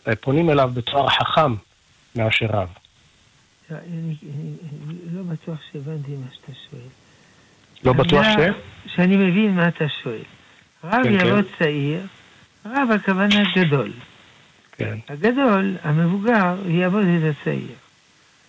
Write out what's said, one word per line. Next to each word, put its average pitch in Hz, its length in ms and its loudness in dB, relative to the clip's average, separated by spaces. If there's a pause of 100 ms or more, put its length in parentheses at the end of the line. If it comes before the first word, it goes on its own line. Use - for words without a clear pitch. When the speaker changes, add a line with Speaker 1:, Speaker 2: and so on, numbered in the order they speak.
Speaker 1:
אה, 110 80 0
פונים 160 340 0
אליו 135 240 4
בתואר 127 340 0
חכם 143 460 2 (640)
מאשר 110 300 0
רב? 104 220 -2 (1040)
Speaker 2:
לא, 156 60 -10
אני, 165 460 -8
אני, 151 280 -10 (380)
אני 170 280 -12
לא 190 60 -10
בטוח 165 360 -8 (140)
שהבנתי 143 380 -10
מה 135 220 -10
שאתה - 200 -20 (180)
שואל. 127 180 -18 (960)
Speaker 1:
לא 131 80 6
בטוח 139 340 4
Speaker 2:
המילה 202 260 4
Speaker 1:
ש? - 420 -12
Speaker 2:
שאני 180 220 4
מבין 196 380 2
מה 170 140 2
אתה 160 160 -2 (180)
שואל. 113 200 -8 (600)
רב 220 200 0
Speaker 1:
כן, 240 80 4
Speaker 2:
יעבוד 196 320 4
Speaker 1:
כן. - 140 -16
Speaker 2:
צעיר, 151 420 0 (640)
רב 254 280 0
הכוונה 202 480 2 (140)
גדול. 147 360 2 (800)
Speaker 1:
כן. 107 260 -6 (100)
Speaker 2:
הגדול, 196 720 0
המבוגר, 180 720 2 (140)
יעבוד 180 360 2
את 160 320 2
הצעיר. 131 400 -6 (720)